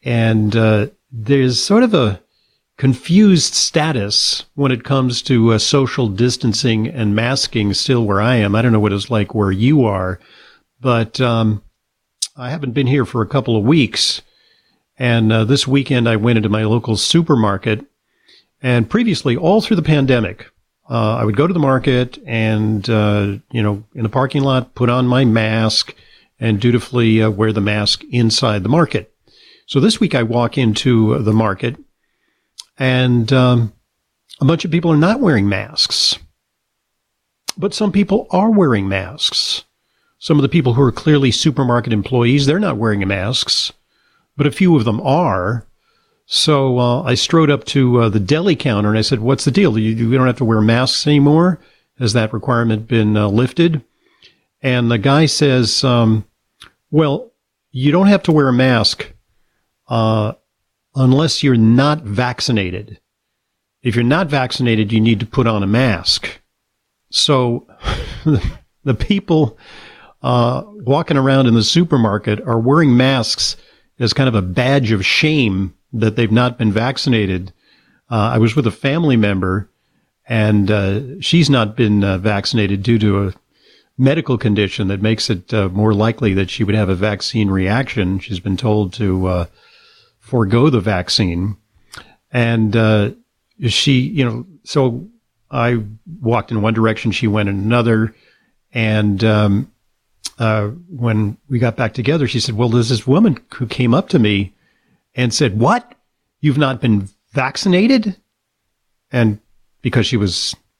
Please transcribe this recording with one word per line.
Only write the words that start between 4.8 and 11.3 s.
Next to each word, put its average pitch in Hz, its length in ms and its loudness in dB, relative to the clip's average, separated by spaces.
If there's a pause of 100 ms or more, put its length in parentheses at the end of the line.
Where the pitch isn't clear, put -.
comes 127 400 -2
to, 117 300 2
uh, 110 40 2
social 131 500 0
distancing 113 800 -2
and 107 280 -2
masking 113 580 -2
still 120 320 0
where 101 160 0
I 123 140 2
am. 101 180 0
I 110 80 0
don't 123 100 2
know 110 80 4
what 104 140 0
it's 101 160 -6
like 107 240 -2
where 101 180 0
you 127 320 2
are, 95 360 -2 (600)
but, 117 400 -2
um, 113 420 0 (760)